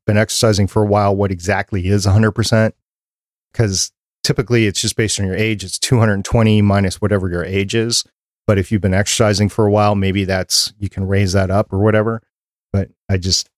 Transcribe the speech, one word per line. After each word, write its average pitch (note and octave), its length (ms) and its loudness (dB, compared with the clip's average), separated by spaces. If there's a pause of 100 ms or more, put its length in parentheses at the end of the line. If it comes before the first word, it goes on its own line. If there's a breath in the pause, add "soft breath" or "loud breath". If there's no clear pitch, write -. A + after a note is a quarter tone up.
been G#2 120 2
exercising G#2+ 500 2
for G#2+ 160 0
a - 20 0
while, G2+ 300 2
what G2 160 0
exactly F#2+ 560 -4
is G2 180 0
a G2+ 60 2
hundred G#2+ 220 4
percent, A2 420 0 (760)
'cause G2 400 -2 (320)
typically A#2+ 420 0
it's F#2 140 -4
just G#2+ 160 -4
based G#2+ 240 -2
on G2 40 -2
your F#2 100 -4
age. G#2+ 280 -2
It's - 160 -10
two B2 200 0
hundred G#2 260 2
twenty A2 360 4
minus G2 400 2
whatever G2 280 -2
your F2 160 -4
age G2 280 -2
is. A#2 300 -2 (420)
But G#2 120 2
if G2 160 -2
you've G2 80 2
been F#2+ 120 0
exercising G#2 540 0
for G#2+ 180 0
a G2+ 60 2
while, G#2 240 2
maybe G2 300 -2
that's, - 540 -2
you G2+ 100 -6
can F#2+ 180 -6
raise G2 260 0
that F#2+ 160 0
up G2 220 -2
or F#2+ 80 -2
whatever. G#2+ 420 0 (520)
But G2 160 -2 (180)
I G2 100 -2
just F2+ 400 -4